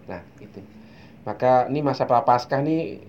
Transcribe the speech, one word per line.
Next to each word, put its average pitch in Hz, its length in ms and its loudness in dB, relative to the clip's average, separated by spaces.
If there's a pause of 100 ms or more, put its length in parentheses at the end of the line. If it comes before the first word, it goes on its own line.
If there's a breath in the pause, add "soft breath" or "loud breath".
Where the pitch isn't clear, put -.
Nah, 92 160 -12 (180)
itu. - 220 -18 (640 loud breath)
Maka 127 440 2
ini 143 140 -4
masa 135 240 0
prapaskah 123 560 2
nih 160 480 -4